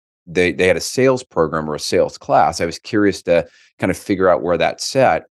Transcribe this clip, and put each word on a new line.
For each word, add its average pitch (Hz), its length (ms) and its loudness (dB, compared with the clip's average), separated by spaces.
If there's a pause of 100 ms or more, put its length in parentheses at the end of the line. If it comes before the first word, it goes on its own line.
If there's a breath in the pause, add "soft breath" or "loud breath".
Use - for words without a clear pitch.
(260)
they, 87 280 0
they 92 120 0
had 87 120 2
a 82 40 -8
sales 127 420 0
program 78 460 -2
or 76 60 -6
a 76 40 -8
sales 82 380 -2
class. 95 440 0
I 87 40 -2
was 82 140 -6
curious 101 440 0
to 85 220 2 (340 soft breath)
kind 95 120 0
of 85 60 -4
figure 92 320 0
out 85 120 2
where 85 160 -2
that 78 240 -2
sat. 98 440 0 (120)